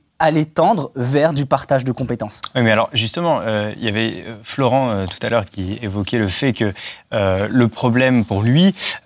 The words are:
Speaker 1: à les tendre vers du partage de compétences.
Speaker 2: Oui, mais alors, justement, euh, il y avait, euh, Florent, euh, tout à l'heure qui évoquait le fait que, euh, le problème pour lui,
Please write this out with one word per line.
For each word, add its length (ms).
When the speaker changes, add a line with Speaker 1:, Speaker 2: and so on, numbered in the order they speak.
Speaker 1:
à 100
les 120
tendre 540
vers 340
du 140
partage 400
de 80
compétences. 480
Speaker 2:
Oui, 80
mais 100
alors, 200
justement, 500
euh, 360
il 80
y 20
avait, 400
euh, 160
Florent, 460
euh, 160
tout 200
à 40
l'heure 160
qui 360
évoquait 360
le 100
fait 240
que, 220
euh, 360
le 200
problème 560
pour 160
lui, 340